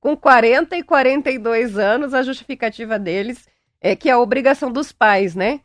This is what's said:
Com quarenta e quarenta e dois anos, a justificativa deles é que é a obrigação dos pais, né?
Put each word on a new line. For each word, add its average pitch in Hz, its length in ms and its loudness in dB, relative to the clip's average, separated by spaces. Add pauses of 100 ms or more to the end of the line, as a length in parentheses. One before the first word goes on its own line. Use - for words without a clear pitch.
Com 294 160 -2
quarenta 262 600 2
e 349 60 -6
quarenta 269 480 0
e 262 80 -4
dois 226 400 -2
anos, 240 340 -2
a 254 120 0
justificativa 233 720 -8
deles 202 480 -6 (340)
é - 140 0
que - 140 -4
é 262 40 4
a 240 60 4
obrigação 254 540 0
dos 277 180 -6
pais, 196 460 0
né? 226 280 -2